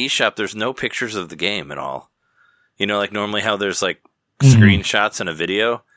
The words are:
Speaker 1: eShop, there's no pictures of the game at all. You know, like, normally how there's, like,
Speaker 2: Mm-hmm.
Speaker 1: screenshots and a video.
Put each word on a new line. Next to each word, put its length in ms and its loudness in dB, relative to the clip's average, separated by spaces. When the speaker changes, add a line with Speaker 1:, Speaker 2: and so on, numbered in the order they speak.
Speaker 1:
eShop, 300 0
there's 180 -4
no 180 -2
pictures 420 -6
of 140 -6
the 60 -14
game 360 -4
at 60 -10
all. 320 -10
You 100 -2
know, 100 0
like, 140 -2
normally 300 -4
how 160 0
there's, 260 -2
like, 180 -4
Speaker 2:
Mm-hmm. 240 8
Speaker 1:
screenshots 560 2
and 80 -4
a 60 -2
video. 500 0